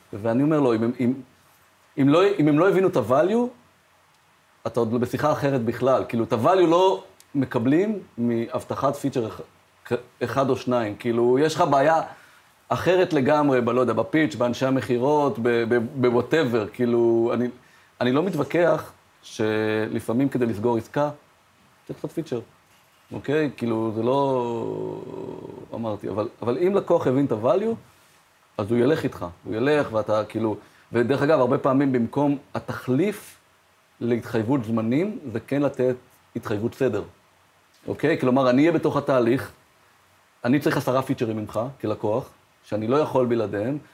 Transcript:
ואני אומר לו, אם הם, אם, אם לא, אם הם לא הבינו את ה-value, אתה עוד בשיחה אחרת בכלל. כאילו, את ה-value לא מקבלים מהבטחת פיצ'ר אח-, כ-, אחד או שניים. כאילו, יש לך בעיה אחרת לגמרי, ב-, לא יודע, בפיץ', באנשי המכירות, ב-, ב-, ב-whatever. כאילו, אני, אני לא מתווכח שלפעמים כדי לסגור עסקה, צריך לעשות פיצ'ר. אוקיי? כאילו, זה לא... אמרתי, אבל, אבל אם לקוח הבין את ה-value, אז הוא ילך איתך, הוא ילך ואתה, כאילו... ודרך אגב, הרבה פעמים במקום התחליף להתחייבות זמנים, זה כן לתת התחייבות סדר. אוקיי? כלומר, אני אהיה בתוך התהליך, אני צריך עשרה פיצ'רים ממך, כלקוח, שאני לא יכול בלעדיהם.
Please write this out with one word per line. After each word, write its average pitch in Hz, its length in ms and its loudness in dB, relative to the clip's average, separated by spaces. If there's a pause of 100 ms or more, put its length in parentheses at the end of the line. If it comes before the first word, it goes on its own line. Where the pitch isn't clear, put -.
(120)
ואני 117 300 -2
אומר 151 180 2
לו, 123 140 4
אם 113 80 0
הם, 117 180 0
אם, 127 140 2 (840)
אם 139 100 4
לא, 156 140 6 (160)
אם 151 100 4
הם 147 100 4
לא 180 100 6
הבינו 185 200 4
את - 80 0
ה-value, 160 520 2 (1200)
אתה 120 140 -2
עוד 117 200 0
בשיחה 127 320 0
אחרת 139 320 0
בכלל. 123 440 0
כאילו, 113 160 -2
את 107 80 -4
ה-value 170 340 4
לא 185 380 2 (300)
מקבלים 147 640 0 (200)
מהבטחת 117 800 -2
פיצ'ר 123 320 -4
אח-, - 120 -12 (440)
כ-, - 80 -4 (320)
אחד 123 260 0
או 127 60 2
שניים. 117 400 -2
כאילו, 120 420 2
יש 156 160 2
לך 175 160 2
בעיה 147 300 4 (680)
אחרת 170 440 2
לגמרי, 143 480 2
ב-, 113 100 0
לא 123 100 2
יודע, 117 120 2
בפיץ', 151 420 0
באנשי 120 320 -2
המכירות, 131 720 0
ב-, 117 100 0
ב-, 120 580 0
ב-whatever. 120 680 2
כאילו, 117 600 2
אני, 120 140 -2 (520)
אני 123 120 0
לא 143 100 2
מתווכח 160 680 0 (300)
שלפעמים 110 1040 -2
כדי 123 180 0
לסגור 113 300 0
עסקה, 147 340 -2 (760)
צריך 147 120 -14
לעשות - 140 -10
פיצ'ר. 147 280 -6 (720)
אוקיי? 135 440 -2
כאילו, 113 380 -2
זה 113 80 -4
לא... 120 1000 -2 (720)
אמרתי, 113 340 -6
אבל, 104 200 -4 (140)
אבל 120 240 -2
אם 202 80 0
לקוח 175 320 2
הבין 135 200 2
את 127 60 -2
ה-value, 170 420 0 (840)
אז 104 120 -4
הוא 120 80 2
ילך 135 260 2
איתך, - 220 -6 (180)
הוא 104 100 -6
ילך 139 380 0
ואתה, 110 320 0
כאילו... 110 320 -2 (360)
ודרך 123 300 2
אגב, 147 180 4
הרבה 127 180 2
פעמים 139 340 2
במקום 135 460 0 (160)
התחליף 156 840 -4 (640)
להתחייבות 120 640 -2
זמנים, 120 540 -2 (140)
זה 110 80 -6
כן 139 220 -4
לתת 127 340 0 (400)
התחייבות 110 380 -6
סדר. 107 280 -2 (840)
אוקיי? 147 320 -2
כלומר, 127 300 4
אני 131 120 4
אהיה 165 100 6
בתוך 151 240 0
התהליך, 131 560 0 (920)
אני 131 160 2
צריך 147 160 0
עשרה 135 260 0
פיצ'רים 113 340 -4
ממך, 107 240 -6 (200)
כלקוח, 107 500 -4 (340)
שאני 110 220 -6
לא 120 100 2
יכול 135 300 0
בלעדיהם. 113 520 -2 (160)